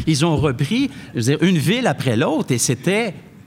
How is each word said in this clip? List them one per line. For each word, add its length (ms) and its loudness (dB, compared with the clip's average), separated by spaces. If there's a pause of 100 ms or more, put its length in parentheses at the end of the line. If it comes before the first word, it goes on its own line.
ils 200 2
ont 100 2
repris, 560 0 (240)
je 40 -2
veux 180 2
dire, 100 2
une 100 4
ville 300 0
après 300 0
l'autre 340 0
et 60 2
c'était 560 0 (340)